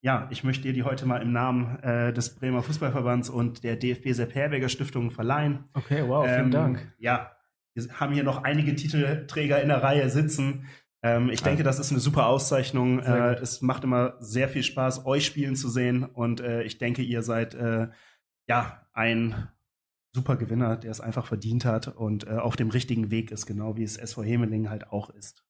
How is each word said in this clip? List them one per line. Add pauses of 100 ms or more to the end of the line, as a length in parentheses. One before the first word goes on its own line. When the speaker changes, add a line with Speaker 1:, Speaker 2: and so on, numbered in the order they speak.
Speaker 1:
ja,
ich
möchte
dir
die
heute
mal
im
Namen,
äh,
des
Bremer
Fußballverbands
und
der
D
F
B
Sepp
Herberger
Stiftung
verleihen.
Speaker 2:
Okay,
wow,
vielen
Speaker 1:
Ähm,
Speaker 2:
Dank.
Speaker 1:
ja, (400)
wir
haben
hier
noch
einige
Titelträger
in
der
Reihe
sitzen. (360)
Ähm,
ich
Speaker 3:
Ja.
Speaker 1:
denke,
das
ist
eine
super
Auszeichnung.
Speaker 2:
Sehr
Speaker 1:
Äh,
Speaker 2:
gut.
Speaker 1:
es
macht
immer
sehr
viel
Spaß,
euch
spielen
zu
sehen.
Und,
äh,
ich
denke,
ihr
seid,
äh, (580)
ja,
ein (640)
super
Gewinner,
der
es
einfach
verdient
hat
und,
äh,
auf
dem
richtigen
Weg
ist,
genau
wie
es
S
V
Hemeling
halt
auch
ist.